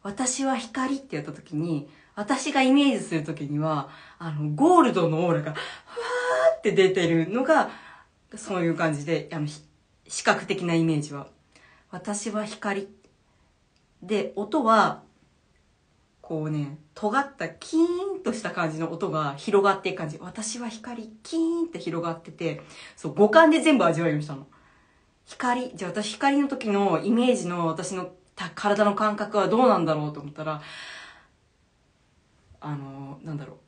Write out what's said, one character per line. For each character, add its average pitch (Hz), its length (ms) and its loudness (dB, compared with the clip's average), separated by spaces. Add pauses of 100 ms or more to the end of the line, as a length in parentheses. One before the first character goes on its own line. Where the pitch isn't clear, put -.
「私 247 420 -4
は 269 120 0
光」 262 400 -4
っ - 40 -8
て - 160 -10
や 147 60 -4
っ - 20 -10
た 151 80 -12
時 - 240 -12
に、 151 320 -4 (260)
私 262 380 -4
が 269 100 2
イ 262 100 6
メ 277 220 6
ー 196 40 -2
ジ 165 60 -6
す 170 100 -6
る 151 100 -2
時 151 200 -8
に 147 140 -4
は、 151 320 -2 (280)
あ 170 120 -8
の、 151 200 -4
ゴ 320 300 6
ー 262 60 6
ル 202 60 2
ド 165 160 2
の 156 180 0
オ 170 40 2
ー 156 40 4
ラ 147 80 0
が、 151 100 -6
ふ - 480 -12
わ - 60 -6 (480)
ー - 40 -10
っ - 40 -16
て 202 100 2
出 185 180 6
て 180 160 0
る 165 240 2
の 247 140 0
が、 302 260 4 (640)
そ 190 260 -6
う 170 40 0
い 165 40 2
う 160 60 0
感 160 200 0
じ 143 120 -6
で、 160 260 -2
あ 160 60 -6
の、 151 80 -4
ひ-、 - 140 -10 (480)
視 - 160 -10
覚 - 220 0
的 180 180 -4
な 170 100 0
イ 165 100 4
メ 160 100 2
ー 147 80 2
ジ 147 120 -10
は。 139 140 -12 (600)
「私 208 400 -6
は 208 140 -4
光」。 202 440 -6 (1120)
で、 190 340 -2
音 214 280 0
は、 208 380 4 (1160)
こ 156 240 -6
う 156 60 -4
ね、 147 280 -4 (160)
尖 214 260 0
っ - 160 -8
た 170 120 -6
キ - 280 -8
ー 359 420 0
ン - 40 -10
と 240 100 -2
し - 100 -8
た 175 80 -6
感 170 200 -2
じ 156 80 -8
の 160 140 -4
音 165 180 -4
が 151 260 -2
広 196 280 4
が 196 100 6
っ 196 60 -4
て 185 100 -4
い - 40 -6
く - 40 -8
感 160 100 -6
じ。 151 120 -10
「私 214 380 -10
は 240 100 -8
光」、 226 400 -12 (140)
キ - 140 -8
ー 330 260 0
ン - 40 0
っ - 20 -12
て - 100 -10
広 170 260 -4
が 165 80 -4
っ 165 80 -8
て 160 120 -18
て、 156 300 -6 (340)
そ - 140 -8
う、 - 40 -12
五 202 160 8
感 320 200 10
で 311 100 4
全 294 180 6
部 185 60 4
味 165 160 2
わ 170 60 2
う 156 40 4
よ 151 60 0
う - 20 -2
に 147 60 -4
し - 20 -8
た - 80 -10
の。 - 120 -14 (800)
光、 254 500 -2
じ 185 100 -8
ゃ 175 40 -6
あ - 20 -6
私 208 240 -4
光 277 260 2
の 277 80 2
時 262 200 -4
の 196 320 2
イ 202 100 -4
メ 240 220 4
ー 214 40 4
ジ 175 100 -6
の 175 200 -2
私 170 260 -4
の 180 180 -8 (280)
た-、 175 160 -8
体 208 300 2
の 202 100 4
感 208 220 0
覚 214 200 -4
は 190 120 4
ど 233 160 6
う 247 40 8
な 196 100 6
ん 165 60 0
だ 156 100 2
ろ 151 120 -2
う 147 60 -6
と 147 80 -12
思 143 100 -14
っ - 20 -20
た 156 120 -12
ら、 151 180 -6 (2000)
あ 147 140 -8
の、 139 480 -12
な 160 100 -10
ん 143 40 -6
だ 139 80 -8
ろ - 100 -18
う。 - 20 -20 (120)